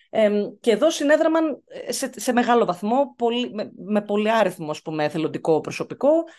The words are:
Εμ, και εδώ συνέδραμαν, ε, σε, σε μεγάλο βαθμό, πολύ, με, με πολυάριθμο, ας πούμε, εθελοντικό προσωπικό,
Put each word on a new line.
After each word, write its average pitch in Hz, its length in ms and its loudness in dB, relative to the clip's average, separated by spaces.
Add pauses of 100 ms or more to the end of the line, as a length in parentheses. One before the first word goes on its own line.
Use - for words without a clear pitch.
(140)
Εμ, 208 300 2 (160)
και 240 100 0
εδώ 220 200 4
συνέδραμαν, 311 760 2
ε, - 260 -10
σε, - 240 -6
σε 247 160 -2
μεγάλο 233 320 4
βαθμό, 220 520 -2
πολύ, 240 380 -2
με, 208 160 -8 (160)
με 208 160 0
πολυάριθμο, 208 680 0
ας 151 120 -8
πούμε, 156 220 -4
εθελοντικό 151 560 0
προσωπικό, - 500 -2 (280)